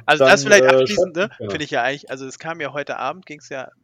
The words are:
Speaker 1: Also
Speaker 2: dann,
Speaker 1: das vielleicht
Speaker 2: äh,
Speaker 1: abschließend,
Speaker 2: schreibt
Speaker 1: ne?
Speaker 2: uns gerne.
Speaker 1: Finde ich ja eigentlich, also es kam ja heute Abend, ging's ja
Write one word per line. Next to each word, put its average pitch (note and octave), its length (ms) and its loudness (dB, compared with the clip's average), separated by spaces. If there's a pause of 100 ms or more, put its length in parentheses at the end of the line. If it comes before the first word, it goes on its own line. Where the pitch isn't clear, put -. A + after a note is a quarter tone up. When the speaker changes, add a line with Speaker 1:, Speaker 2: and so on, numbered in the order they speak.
Speaker 1:
Also D3 200 4
Speaker 2:
dann, D3 60 8
Speaker 1:
das G3+ 120 4
vielleicht G3+ 220 4
Speaker 2:
äh, - 20 4
Speaker 1:
abschließend, C3+ 320 2
Speaker 2:
schreibt F3 160 -2
Speaker 1:
ne? F3+ 80 -2
Speaker 2:
uns A3 140 -8
gerne. G#2 140 -10
Speaker 1:
Finde D3+ 140 -6
ich - 60 -12
ja B2+ 120 0
eigentlich, C3+ 280 -6
also C3+ 140 -10
es C3 120 -14
kam E3 240 -12
ja C#3 120 -8
heute C#3+ 240 -8
Abend, D#3 280 -8
ging's D3 240 -20
ja C3+ 200 -12 (140)